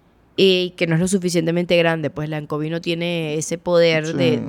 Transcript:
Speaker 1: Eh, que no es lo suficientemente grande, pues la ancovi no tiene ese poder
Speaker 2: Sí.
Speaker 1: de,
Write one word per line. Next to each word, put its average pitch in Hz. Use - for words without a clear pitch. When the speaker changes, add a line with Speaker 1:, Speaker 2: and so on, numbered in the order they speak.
Speaker 1:
Eh, 180
que 175
no 165
es 165
lo 185
suficientemente 175
grande, 165
pues 151
la 156
ancovi 151
no 170
tiene 170
ese 160
poder 165
Speaker 2:
Sí. 165
Speaker 1:
de, 147